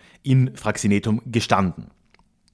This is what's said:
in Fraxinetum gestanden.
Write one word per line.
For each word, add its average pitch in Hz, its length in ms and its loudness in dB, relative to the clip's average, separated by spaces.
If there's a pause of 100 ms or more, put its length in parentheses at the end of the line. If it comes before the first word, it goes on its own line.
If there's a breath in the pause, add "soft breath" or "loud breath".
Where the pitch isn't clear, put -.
(240 soft breath)
in 131 340 2
Fraxinetum 107 680 0
gestanden. 107 600 -2 (680)